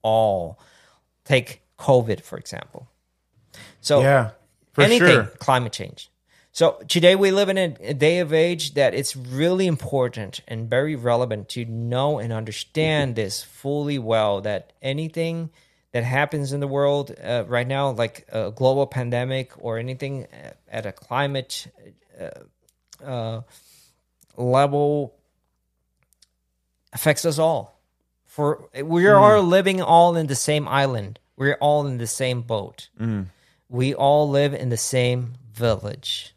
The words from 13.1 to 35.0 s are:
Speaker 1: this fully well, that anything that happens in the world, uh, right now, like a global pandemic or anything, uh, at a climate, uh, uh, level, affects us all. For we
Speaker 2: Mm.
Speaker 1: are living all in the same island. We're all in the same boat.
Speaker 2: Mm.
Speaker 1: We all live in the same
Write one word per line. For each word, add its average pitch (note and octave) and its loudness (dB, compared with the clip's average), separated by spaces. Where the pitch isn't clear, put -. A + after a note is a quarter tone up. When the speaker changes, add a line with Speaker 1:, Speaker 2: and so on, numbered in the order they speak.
Speaker 1:
this G2+ -6
fully C#3+ -6
well, G#2+ 0
that G#2 -8
anything D#3+ -6
that A#2+ -2
happens C#3 -2
in C#3+ -6
the C#3+ -4
world, C#3+ -2
uh, A#2 -4
right A#2+ -2
now, C#3 -2
like A#2 -6
a G#2+ -6
global C3+ 2
pandemic B2+ -6
or A2+ -8
anything, C3 -10
uh, - -20
at G#2+ -10
a G2 -10
climate, C3+ -6
uh, E2+ -10
uh, A2+ -8
level, C#3+ 0
affects D3+ 0
us D#3 0
all. D#3+ -2
For - -4
we E3+ 2
Speaker 2:
Mm. G3+ 8
Speaker 1:
are G#3 8
living F#3 2
all E3+ 6
in D#3+ -2
the C3+ -2
same D3 -2
island. A#2+ -2
We're C3+ -2
all D3 2
in B2+ -6
the A#2 -6
same B2+ -4
boat. A2 -8
Speaker 2:
Mm. G#2+ -4
Speaker 1:
We B2+ -2
all D3 2
live C#3+ 0
in C3 -6
the A#2 -2
same B2 -2